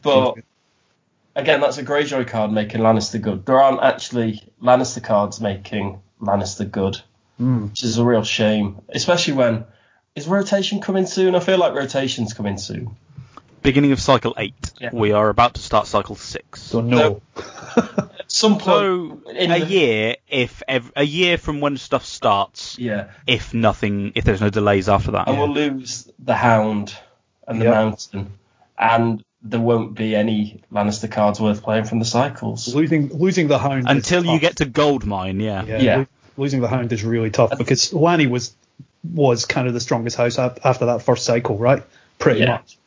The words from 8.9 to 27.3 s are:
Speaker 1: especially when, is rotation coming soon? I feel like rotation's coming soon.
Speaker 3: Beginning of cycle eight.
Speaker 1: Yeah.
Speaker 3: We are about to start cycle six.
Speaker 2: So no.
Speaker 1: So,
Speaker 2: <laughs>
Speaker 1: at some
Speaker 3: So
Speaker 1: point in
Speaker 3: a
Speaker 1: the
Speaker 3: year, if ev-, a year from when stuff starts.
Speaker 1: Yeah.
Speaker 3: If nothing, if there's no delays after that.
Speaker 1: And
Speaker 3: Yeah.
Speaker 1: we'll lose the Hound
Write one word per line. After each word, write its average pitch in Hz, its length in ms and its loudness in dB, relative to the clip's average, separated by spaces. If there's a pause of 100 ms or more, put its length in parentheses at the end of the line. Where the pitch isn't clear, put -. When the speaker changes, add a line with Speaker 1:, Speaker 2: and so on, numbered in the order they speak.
Speaker 1:
especially 156 440 0
when, 117 320 0 (500)
is 147 120 -10
rotation 196 520 0
coming 190 280 0
soon? 185 260 2
I 180 60 4
feel 185 180 0
like 175 160 2
rotation's 135 600 -4
coming 101 260 -6
soon. 107 360 -10 (680)
Speaker 3:
Beginning 139 300 4
of 131 60 -2
cycle 123 380 2
eight. 107 160 -6 (260)
Speaker 1:
Yeah. 120 140 -10
Speaker 3:
We 110 200 2
are 107 160 4
about 120 260 2
to - 60 -12
start - 260 0
cycle 104 280 -2
six. - 460 -14
Speaker 2:
So - 200 -4
no. 120 400 2 (140)
Speaker 1:
So, - 60 -14 (360)
Speaker 2:
<laughs> - 200 -2 (220)
Speaker 1:
at - 120 -14
some 208 280 2
Speaker 3:
So 190 500 0 (140)
Speaker 1:
point 123 140 -14
in 170 140 0
Speaker 3:
a 175 80 2
Speaker 1:
the 160 60 -2
Speaker 3:
year, 123 500 2 (140)
if 127 380 -4
ev-, 123 280 -4
a 143 80 2
year 165 360 2
from 147 220 -6
when 143 160 -2
stuff - 280 -4
starts. - 720 -2
Speaker 1:
Yeah. 107 280 -4 (200)
Speaker 3:
If 123 300 0
nothing, 101 580 0
if 110 100 -4
there's 104 180 2
no 104 100 2
delays 101 360 2
after 98 240 2
that. 95 160 -2
Speaker 1:
And 131 100 0
Speaker 3:
Yeah. 143 80 0
Speaker 1:
we'll 143 80 -2
lose 139 540 -4 (120)
the 123 160 -2
Hound 107 600 2 (520)